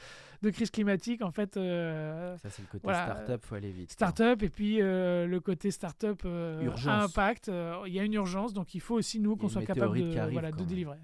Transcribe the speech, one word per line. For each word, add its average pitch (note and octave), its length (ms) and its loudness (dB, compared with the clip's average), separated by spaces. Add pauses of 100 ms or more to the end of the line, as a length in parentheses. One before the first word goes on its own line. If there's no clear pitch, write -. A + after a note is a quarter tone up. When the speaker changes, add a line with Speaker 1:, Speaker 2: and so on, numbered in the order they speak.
(400)
Speaker 1:
de G#3+ 100 4
crise G#3 200 0
climatique. G#3+ 500 0
En G3 100 -2
fait, G3+ 280 -2
euh, E3+ 800 -2
Speaker 2:
Ça, - 100 -12
c'est G2+ 140 -12
le F#2 60 -14
côté G#2 140 -8
Speaker 1:
voilà, F3+ 220 2
Speaker 2:
start-up, A2+ 400 -2
faut - 120 -8
aller G2+ 160 -6
vite, F2+ 160 -10
quoi. - 60 -16
Speaker 1:
start-up, A3 480 4
et G3 60 2
puis, G#3 320 2
euh, F3+ 460 4
le F3+ 140 0
côté F#3+ 300 0
start-up, G3 540 -4
euh, E3+ 380 -4
Speaker 2:
Urgence. B2+ 240 -2
Speaker 1:
à G#3 180 4
impact, G3+ 460 2
euh, F3 360 -4
il F#3 60 -6
y F#3+ 80 0
a G3+ 40 2
une G#3+ 100 0
urgence, G3 400 0
donc F#3+ 200 -4
il F3 60 -6
faut - 140 -2
aussi, A3+ 260 0
nous, G#3 120 4
Speaker 2:
Il - 20 0
y - 20 0
a G#3+ 40 -8
Speaker 1:
qu'on G#3+ 80 2
Speaker 2:
une G#3+ 40 0
Speaker 1:
soit F#3 100 0
capable F#3 300 2
Speaker 2:
météorite F3 140 2
Speaker 1:
de, E3 60 -2
Speaker 2:
qui E3 60 0
arrive, D#3+ 140 0
Speaker 1:
voilà, D#3+ 180 -2
de D#3 60 -6
Speaker 2:
quoi. F3+ 80 -2
Speaker 1:
délivrer. E3+ 400 -4